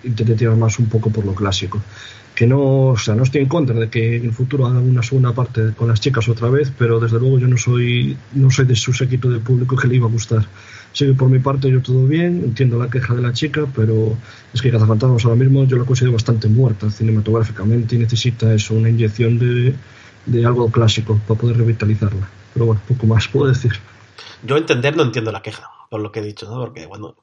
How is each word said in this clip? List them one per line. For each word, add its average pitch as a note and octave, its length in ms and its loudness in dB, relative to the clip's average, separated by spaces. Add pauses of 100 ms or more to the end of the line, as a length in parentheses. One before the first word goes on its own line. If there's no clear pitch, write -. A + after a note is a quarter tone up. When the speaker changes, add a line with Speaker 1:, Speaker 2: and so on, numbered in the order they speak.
Speaker 1:
intente A#2 300 0
tirar A2+ 220 2
más A2+ 220 0
un A2+ 120 0
poco A2 180 0
por G#2+ 160 -2
lo G2 100 -4
clásico. G2 460 -4 (540)
Que A#2 120 2
no, C3+ 420 4
o B2+ 100 2
sea, G#2+ 160 -2
no A2+ 80 2
estoy C3+ 180 0
en C3+ 80 0
contra C3+ 260 0
de A2+ 140 -2
que A#2 280 -2
en A#2+ 100 -4
el A2+ 80 -4
futuro B2+ 320 -2
hagan B2 200 2
una B2+ 160 2
segunda B2+ 300 0
parte A2 420 -2
con A#2 140 -2
las A2 140 2
chicas A#2 260 0
otra A#2 220 0
vez, C3+ 260 2
pero A#2 240 2
desde A#2 180 0
luego C3 200 2
yo B2 100 2
no B2 80 2
soy, B2 580 0 (200)
no C3+ 160 4
soy C3 160 2
de B2 100 2
su B2+ 160 0
séquito B2+ 380 -2
de A#2 100 -2
público B2+ 340 0
que A#2+ 140 0
le B2 80 2
iba A#2+ 100 2
a A2 40 0
gustar. A2+ 360 -2 (460)
Así C#3+ 140 0
que C3+ 80 4
por C3 160 2
mi C3 80 4
parte C3+ 320 0
yo C3 100 2
todo C3 260 2
bien, E3+ 380 0
entiendo A#2 340 0
la A#2+ 120 -4
queja B2+ 240 -2
de B2 80 -2
la A#2+ 100 -2
chica, D3+ 320 -4 (100)
pero A2 440 0 (340)
es A#2+ 80 -4
que B2+ 100 0
Cazafantasmas A2+ 540 2
ahora A#2 120 2
mismo C3+ 280 4
yo B2+ 140 2
la B2 60 -2
considero B2+ 280 0
bastante A2 360 0
muerta G#2+ 420 0
cinematográficamente A2 1080 0
y A#2 40 2
necesita A2+ 520 0
eso, G#2+ 220 0
una A2+ 160 2
inyección A#2 480 0
de, B2 360 0 (520)
de A#2 180 0
algo A#2+ 260 2
clásico A2+ 560 0
para A2+ 140 -2
poder A#2+ 160 0
revitalizarla. G#2+ 720 -2 (240)
Pero A#2 140 0
bueno, A2 220 0
poco B2+ 180 0
más A2 220 2
puedo C#3 180 0
decir. B2+ 260 0 (720)
Speaker 2:
Yo B2+ 140 -2
entender D3 400 0
no E3 80 2
entiendo A2+ 260 -4
la G2 120 -10
queja, - 280 -16 (180)
por G#2+ 120 -8
lo G#2 100 -8
que A2+ 100 -10
he - 20 -6
dicho, G#2 280 -12
¿no? A#2+ 80 -12
Porque, A#2 280 -12
bueno, G2+ 360 -18